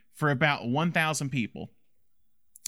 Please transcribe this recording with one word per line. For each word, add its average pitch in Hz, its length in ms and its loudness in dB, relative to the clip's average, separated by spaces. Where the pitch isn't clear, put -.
for 151 160 2
about 139 360 2
one 151 260 0
thousand 156 380 0
people. 98 400 -4